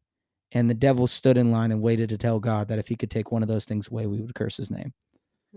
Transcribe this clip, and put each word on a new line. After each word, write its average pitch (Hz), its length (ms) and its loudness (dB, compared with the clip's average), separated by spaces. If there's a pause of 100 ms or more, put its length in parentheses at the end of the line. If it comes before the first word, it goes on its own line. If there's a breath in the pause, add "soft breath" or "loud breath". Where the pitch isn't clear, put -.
(520)
And 120 160 4
the 120 60 2
devil 123 320 4
stood 123 320 4
in 120 120 4
line 113 220 2
and 110 100 0
waited 113 280 2
to 107 80 -4
tell 113 200 0
God 104 300 -2
that 110 100 -2
if 107 100 -6
he 117 80 -4
could 107 140 -6
take 110 220 -4
one 113 100 0
of 107 60 -2
those 110 160 -2
things 107 240 -6
away, 113 180 -4
we 101 140 -4
would 117 140 -10
curse 110 240 -6
his - 120 -8
name. 127 220 -10 (640)